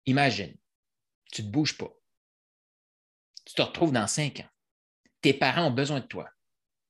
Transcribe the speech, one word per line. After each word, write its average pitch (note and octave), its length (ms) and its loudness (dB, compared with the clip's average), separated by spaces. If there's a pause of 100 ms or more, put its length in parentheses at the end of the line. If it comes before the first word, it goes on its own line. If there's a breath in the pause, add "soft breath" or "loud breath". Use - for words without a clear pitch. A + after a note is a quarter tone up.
imagine, B2 500 0 (760)
tu A2+ 120 -8
te G#2+ 40 -8
bouges C3+ 300 0
pas. - 140 -10 (1500)
Tu - 80 -20
te - 80 0
retrouves D#3+ 300 0
dans A2 160 2
cinq - 320 -4
ans. - 100 -16 (720)
Tes C#3 140 6
parents D3+ 340 2
ont C3+ 40 2
besoin C3+ 280 -2
de - 80 -12
toi, - 220 -12 (600)